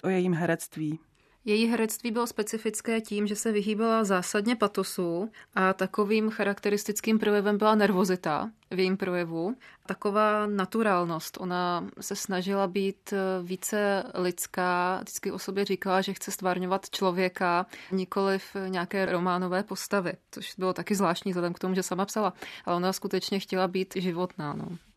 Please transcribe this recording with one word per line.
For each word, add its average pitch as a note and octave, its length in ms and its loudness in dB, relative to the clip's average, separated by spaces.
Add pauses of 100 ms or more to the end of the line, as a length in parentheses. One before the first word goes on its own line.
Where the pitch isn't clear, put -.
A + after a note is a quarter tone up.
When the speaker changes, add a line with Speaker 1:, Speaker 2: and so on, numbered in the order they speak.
Speaker 1:
o F#3 60 0
jejím F3+ 240 4
herectví? D#3+ 680 -2 (480)
Speaker 2:
Její A3 200 4
herectví A3+ 440 0
bylo A#3+ 160 0
specifické A3 760 -2
tím, G#3 260 -2
že G#3 80 -2
se A3 160 -2
vyhýbala G#3+ 520 2
zásadně G3+ 520 2
patosu F#3+ 760 -2 (240)
a F#3+ 180 4
takovým G#3+ 560 2
charakteristickým G#3 920 0
projevem G#3 380 4
byla G#3+ 180 6
nervozita F#3 760 2 (200)
v F3+ 80 -4
jejím F#3+ 180 2
projevu. F3+ 580 -2 (300)
Taková G#3 600 2
naturálnost. F#3 920 0
Ona F3+ 500 -2 (120)
se G3+ 140 -6
snažila G3 520 0
být, G3 460 -4
eh, G3+ 40 0 (260)
více G3 600 0 (100)
lidská, F3+ 880 0
vždycky - 300 -8
o F#3 80 -6
sobě G3 260 -2
říkala, F#3+ 360 2
že F#3+ 120 -2
chce - 180 -10
stvárňovat F#3 580 -2
člověka, F3+ 760 2 (260)
nikoliv F#3+ 640 0 (120)
nějaké F#3 380 -2
románové F3+ 580 0
postavy, F#3+ 500 -2 (180)
což - 260 -12
bylo F#3 160 0
taky F3+ 220 -2
zvláštní F#3 360 0
vzhledem F3 220 -2
k - 60 -14
tomu, F#3 160 -2
že F#3 80 0
sama F#3+ 220 -2
psala. G3+ 280 -2 (320)
Ale F3 100 0
ona F#3 180 0
skutečně F#3+ 460 -2
chtěla F#3 280 0
být F#3 280 -4
životná, F3 580 -4
no. D#3 160 -8 (280)